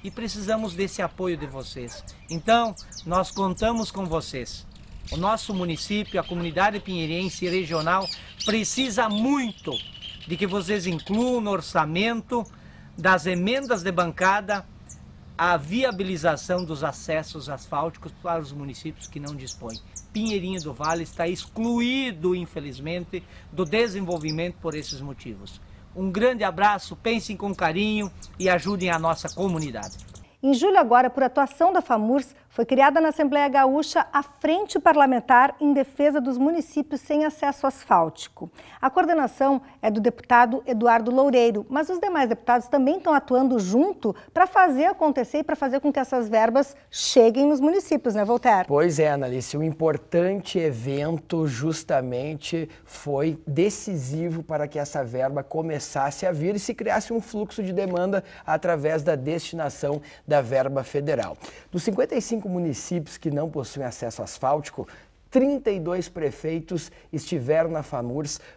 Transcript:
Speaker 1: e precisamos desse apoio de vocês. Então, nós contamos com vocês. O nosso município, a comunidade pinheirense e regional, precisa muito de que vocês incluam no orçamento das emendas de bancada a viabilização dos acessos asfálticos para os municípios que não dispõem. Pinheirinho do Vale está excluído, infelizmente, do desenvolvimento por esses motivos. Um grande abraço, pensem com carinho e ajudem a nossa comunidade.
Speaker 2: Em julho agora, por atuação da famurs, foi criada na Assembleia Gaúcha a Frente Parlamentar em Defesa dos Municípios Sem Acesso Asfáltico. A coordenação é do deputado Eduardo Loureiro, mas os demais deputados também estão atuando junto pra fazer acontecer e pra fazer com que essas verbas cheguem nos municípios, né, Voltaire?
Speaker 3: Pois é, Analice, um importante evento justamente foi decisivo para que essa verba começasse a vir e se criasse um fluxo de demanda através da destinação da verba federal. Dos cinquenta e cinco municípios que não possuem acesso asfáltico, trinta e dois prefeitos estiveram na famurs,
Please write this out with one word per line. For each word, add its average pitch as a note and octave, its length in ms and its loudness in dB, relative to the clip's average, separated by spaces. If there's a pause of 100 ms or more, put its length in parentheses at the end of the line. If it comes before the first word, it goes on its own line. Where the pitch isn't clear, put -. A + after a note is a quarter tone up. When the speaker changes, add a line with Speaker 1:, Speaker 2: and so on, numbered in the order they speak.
Speaker 1:
e G3 60 -10
precisamos G#3+ 640 -6
desse F3 280 -4
apoio F3 340 -4
de D3 100 -8
vocês. C3 560 -12 (280)
Então, A3 440 0 (300)
nós F3+ 260 -2
contamos G#3+ 600 -2
com F#3+ 160 -6
vocês. C#3+ 600 -8 (440)
O D3+ 80 -4
nosso G#3+ 340 -2
município, F#3 680 -4
a D#3+ 60 -2
comunidade F3+ 560 -2
pinheirense F3 640 -4
e F3+ 40 -2
regional, E3+ 580 0 (400)
precisa A3+ 600 0
muito A3+ 640 -2 (540)
de E3 100 -6
que G3 100 -2
vocês F#3 400 -2
incluam A3 560 0
no G#3 80 -2
orçamento G3 920 -2 (540)
das F3+ 300 2
emendas G#3 560 0
de F#3 100 -2
bancada F#3+ 720 0 (720)
a F3 200 4
viabilização F3+ 1080 -2
dos D#3 220 -6
acessos D#3 640 -6
asfálticos D3+ 640 -6 (100)
para E3+ 180 -2
os C#3 120 -10
municípios C#3+ 560 -12
que D3+ 100 -14
não D3 160 -12
dispõem. B2 460 -12 (320)
Pinheirinho G3 480 -4
do D3+ 140 -10
Vale D#3+ 280 -2
está E3 240 -4
excluído, A#3 1080 -2
infelizmente, E3 880 -8 (260)
do F3+ 140 -2
desenvolvimento F3 960 -2
por D#3+ 140 -4
esses D3 260 -10
motivos. A#2+ 600 -14 (360)
Um F#3 160 -2
grande A3 320 2
abraço, F#3 500 2
pensem A3 420 -4
com G3+ 180 -4
carinho G3+ 580 0 (260)
e F#3 100 0
ajudem F3+ 420 0
a E3 80 0
nossa D#3+ 320 -2
comunidade. D#3 640 -4 (460)
Speaker 2:
Em C#4 120 4
julho F#4 240 6
agora, B3 300 6
por C4 140 -2
atuação C#4+ 500 4
da F4 80 4
famurs, A#3+ 540 0 (140)
foi A#3 180 -2
criada C#4 340 6
na D#4+ 80 4
Assembleia C#4+ 400 2
Gaúcha C#4 640 4
a C4+ 100 2
Frente E4+ 560 -2
Parlamentar C4+ 800 6
em C#4+ 140 2
Defesa C#4+ 480 2
dos B3+ 160 -2
Municípios D4 640 -2
Sem D4+ 240 0
Acesso C#4+ 420 -2
Asfáltico. - 840 -2 (260)
A - 120 0
coordenação C#4 720 2 (180)
é G#3+ 100 0
do G#3+ 120 0
deputado A#3+ 640 4
Eduardo A#3 440 4
Loureiro, A#3+ 600 4
mas D4 180 0
os F#4 100 -2
demais E4 300 0
deputados A#3 400 2
também C#4+ 300 4
estão E4 160 2
atuando B3+ 440 4
junto A3 560 2 (200)
pra F4+ 120 6
fazer E4 380 4
acontecer D4 540 2
e D#4 40 0
pra D#4 140 -2
fazer C4+ 240 0
com D4 100 2
que C#4+ 80 0
essas B3 300 0
verbas A3+ 480 4 (140)
cheguem A#3+ 560 6
nos D4 120 4
municípios, D4 560 2
né, G#3+ 80 0
Voltaire? G#3+ 460 4
Speaker 3:
Pois D3 300 4
é, D3+ 140 4
Analice, C3 440 -4
um D3+ 60 -2
importante E3+ 960 0
evento D3+ 880 -2
justamente D3 1200 -4 (160)
foi D3+ 640 -4
decisivo D#3+ 960 -2
para D3+ 260 -4
que D3+ 100 -8
essa C#3+ 240 -4
verba C3 400 -2
começasse D3+ 840 -4
a F3+ 60 2
vir E3 240 -2
e - 20 -2
se - 160 -4
criasse A3 400 -2
um A3+ 60 0
fluxo G#3+ 420 -6
de F#3 100 -4
demanda F#3 500 0 (220)
através D#3 580 0
da D#3 140 2
destinação D3 840 -4 (260)
da D3 140 4
verba C3 420 0
federal. C#3 540 -2 (320)
Dos F3 120 -2
cinquenta A3+ 320 0
e B3 60 2
cinco A3 220 -4
municípios F3 720 -4
que D#3+ 140 -4
não D3 180 -2
possuem C#3 380 -8
acesso A#2 340 -8
asfáltico, C3 680 -4 (420)
trinta C4 400 2
e G3 80 -2
dois F3 300 -4
prefeitos D#3+ 800 -4 (220)
estiveram D#3 580 0
na D#3 140 -6
famurs, C#3 560 -6 (160)